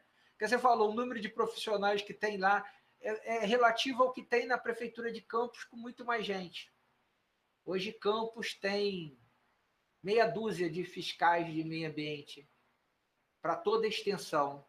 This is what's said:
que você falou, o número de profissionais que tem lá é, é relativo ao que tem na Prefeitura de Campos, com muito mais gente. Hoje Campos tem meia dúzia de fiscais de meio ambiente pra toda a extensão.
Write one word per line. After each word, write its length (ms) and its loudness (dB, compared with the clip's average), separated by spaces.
que 120 -2
você 100 4
falou, 320 6
o 40 -4
número 260 -2
de 80 -6
profissionais 720 0
que 100 -10
tem 260 -2
lá 300 2
é, 360 -4
é 100 0
relativo 560 4
ao 100 4
que 120 -10
tem 220 2
na 120 0
Prefeitura 540 -6
de 80 -8
Campos, 420 -4
com 140 -18
muito 280 -14
mais 220 -2
gente. 500 -8
Hoje 240 -4
Campos 600 -2
tem 600 -2
meia 240 4
dúzia 440 -2
de 140 -4
fiscais 680 0
de 100 -2
meio 240 -4
ambiente 640 -8
pra 120 0
toda 300 2
a 60 0
extensão. 800 -2